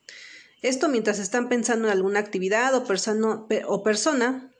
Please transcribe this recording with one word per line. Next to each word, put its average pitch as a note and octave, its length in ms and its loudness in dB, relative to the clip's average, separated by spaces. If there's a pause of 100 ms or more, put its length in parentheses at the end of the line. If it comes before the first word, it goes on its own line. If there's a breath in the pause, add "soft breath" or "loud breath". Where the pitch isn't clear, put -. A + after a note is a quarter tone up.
(640 loud breath)
Esto C4 280 2
mientras G#3+ 280 0
están A#3+ 300 -2
pensando A3+ 400 0
en G#3 40 2
alguna G3 280 2
actividad G#3 540 0
o B3+ 100 2
persona, G#3+ 640 0
pe-, G#3+ 180 0
o G3 160 -2
persona B3+ 760 0